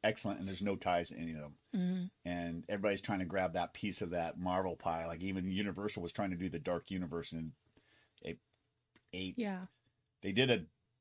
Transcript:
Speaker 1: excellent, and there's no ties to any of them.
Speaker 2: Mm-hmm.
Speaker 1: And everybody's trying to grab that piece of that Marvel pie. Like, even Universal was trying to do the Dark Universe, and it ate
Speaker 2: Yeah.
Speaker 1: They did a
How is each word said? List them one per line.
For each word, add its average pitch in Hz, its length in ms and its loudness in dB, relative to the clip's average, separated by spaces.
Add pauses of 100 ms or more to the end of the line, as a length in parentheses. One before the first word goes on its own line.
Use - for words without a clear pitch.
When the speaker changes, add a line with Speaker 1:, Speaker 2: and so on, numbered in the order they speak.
Speaker 1:
excellent, 107 360 2
and 95 80 -4
there's 95 140 -4
no 101 160 2
ties 87 320 2
to - 80 -10
any 82 160 -4
of 78 60 -6
them. 73 160 -10 (200)
Speaker 2:
Mm-hmm. 180 300 2 (200)
Speaker 1:
And 85 440 -2
everybody's 101 320 2
trying 101 180 0
to 92 60 0
grab 90 280 2
that 87 200 0
piece - 280 -4
of 87 100 -2
that 85 280 -2
Marvel 90 380 2
pie. 82 280 0
Like, 82 160 -4
even 95 300 0
Universal 101 520 0
was 85 100 -4
trying 101 160 0
to 90 80 -2
do 92 120 0
the 82 100 -2
Dark 85 320 0
Universe, 85 420 -2
and 80 180 -4 (720)
it - 160 -6 (720)
ate 185 260 -4
Speaker 2:
Yeah. 196 280 -2 (580)
Speaker 1:
They 98 80 2
did 123 200 6
a 104 120 6 (380)